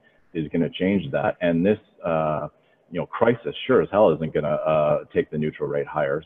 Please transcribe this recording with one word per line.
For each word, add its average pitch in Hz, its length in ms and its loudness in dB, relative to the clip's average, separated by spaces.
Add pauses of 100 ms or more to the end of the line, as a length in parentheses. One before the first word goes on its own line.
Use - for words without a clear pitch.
(320)
is 80 160 -4
gonna 82 220 0
change 92 420 -2
that. 73 280 -2
And 85 240 2
this, 104 140 4 (240)
uh, 80 460 -2 (420)
you 87 80 -8
know, 80 80 -4
crisis 117 480 0 (120)
sure 117 160 4
as 78 80 -2
hell 98 200 6
isn't 78 220 -2
gonna, 76 160 -2
uh, 76 640 0
take 87 180 -2
the 76 80 -6
neutral 76 300 -4
rate 71 180 -2
higher. 73 400 -2